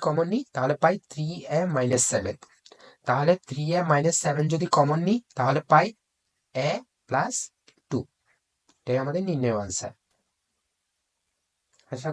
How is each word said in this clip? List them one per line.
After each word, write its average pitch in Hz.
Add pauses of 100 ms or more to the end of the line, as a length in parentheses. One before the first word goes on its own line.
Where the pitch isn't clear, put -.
কমন 160
নিই 254 (120)
তাহলে 135 (100)
পাই 175 (160)
থ্রি 151 (320)
এ - (160)
মাইনাস 123 (100)
সেভেন। 101 (720)
তাহলে 143 (140)
থ্রি 143 (140)
এ - (120)
মাইনাস 151 (100)
সেভেন 151
যদি 160 (100)
কমন 147
নিই 233 (180)
তাহলে 135 (120)
পাই 165 (840)
এ - (380)
প্লাস 160 (540)
টু। 113 (800)
এটাই 123
আমাদের 151
নির্ণয় 123
আনসার। - (2000)
আশা 135